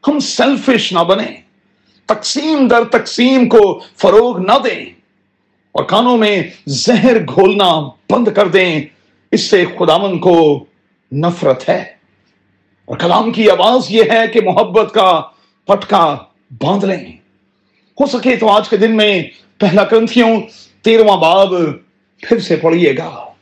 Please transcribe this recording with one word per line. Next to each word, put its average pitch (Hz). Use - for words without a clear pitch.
ہم 294
سیلفش -
نہ 175
بنیں، 202
تقسیم 285
در 233
تقسیم 247
کو 202
فروغ 208
نہ 220
دیں 214
اور 135
کانوں 240
میں 208
زہر 214
گھولنا 185
بند 226
کر 202
دیں، 175
اس -
سے 180
خداوند 175
کو 160
نفرت 147
ہے۔ -
اور -
کلام 190
کی 214
آواز 190
یہ 226
ہے 226
کہ 226
محبت 180
کا 185
پٹکا 190
باندھ 190
لیں۔ -
ہو 277
سکے 247
تو 220
آج 208
کے 226
دن 220
میں 208
پہلا 196
کرنتھیوں 226
تیرہواں 220
باب 185
پھر -
سے -
پڑھیے 160
گا۔ 160